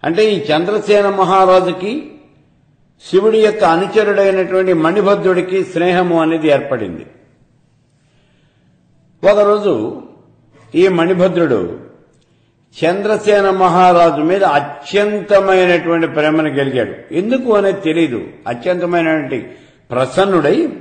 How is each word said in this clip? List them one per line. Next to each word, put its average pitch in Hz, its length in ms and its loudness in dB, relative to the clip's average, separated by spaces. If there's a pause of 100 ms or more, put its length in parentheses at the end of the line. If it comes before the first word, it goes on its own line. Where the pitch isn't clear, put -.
అంటే, 208 300 0
ఈ 180 40 -4
చంద్రసేన 202 680 0
మహారాజుకి 190 1040 0 (1000)
శివుడి 220 340 2
యొక్క 208 200 0
అనుచరుడైనటువంటి 190 1080 0
మణిభద్రుడికి 180 920 0
స్నేహము 175 580 0
అనేది 160 260 0
ఏర్పడింది. 110 580 -2 (2250)
ఒకరోజు 202 720 0 (720)
ఈ 180 140 4
మణిభద్రుడు 165 960 0 (1000)
చంద్రసేన 202 680 0
మహారాజు 175 720 4
మీద 190 220 0
అత్యంతమైనటువంటి 180 1600 0
ప్రేమను 151 440 -2
కలిగాడు. 131 640 -4
ఎందుకు 233 400 -2
అనేది 196 260 0
తెలీదు. 156 440 -2 (220)
అత్యంతమైనటువంటి 160 1120 -4 (340)
ప్రసన్నుడై 180 800 0 (120)